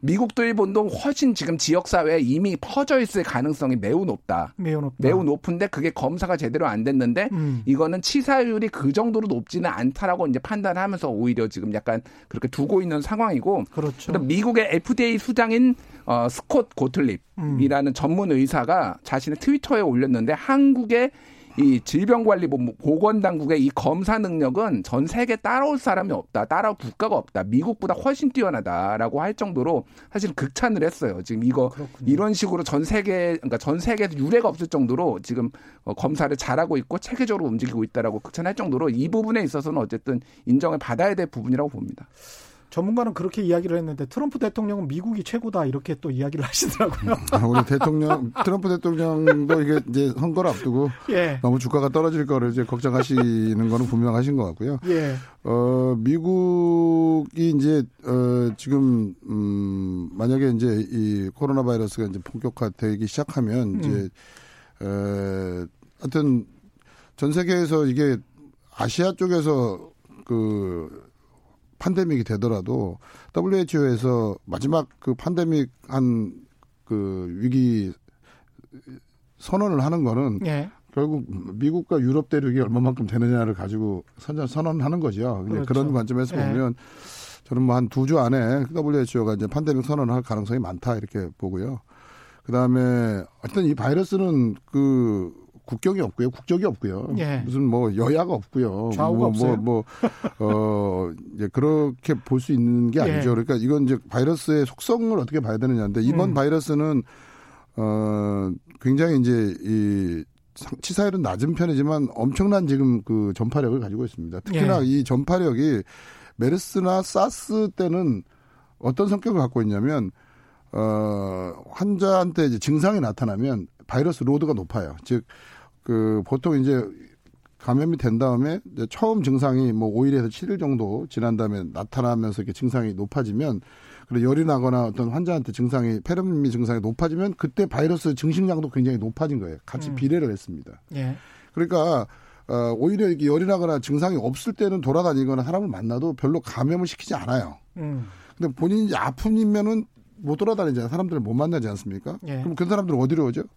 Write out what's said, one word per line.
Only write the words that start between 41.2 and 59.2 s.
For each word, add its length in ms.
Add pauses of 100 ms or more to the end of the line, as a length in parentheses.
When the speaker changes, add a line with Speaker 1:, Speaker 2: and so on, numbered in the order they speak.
Speaker 1:
부분이라고 440
봅니다. 380 (600)
Speaker 2:
전문가는 440
그렇게 260
이야기를 360
했는데, 300
트럼프 340
대통령은 480
"미국이 340
최고다." 440
이렇게 340
또 100
이야기를 320
<laughs> 20
하시더라고요. 680
Speaker 3:
음, 360
우리 180
대통령, 680 (120)
트럼프 240
대통령도 920
이게 260
이제 300
선거를 320
앞두고 400 (200)
Speaker 2:
예. 300
Speaker 3:
너무 200
주가가 300
떨어질 360
거를 240
이제 140
걱정하시는 1040
거는 180
분명하신 480
것 120
같고요. 420
Speaker 2:
예. 260 (300)
Speaker 3:
어, 520
미국이 1500
이제, 340 (220)
어, 500
지금, 580 (140)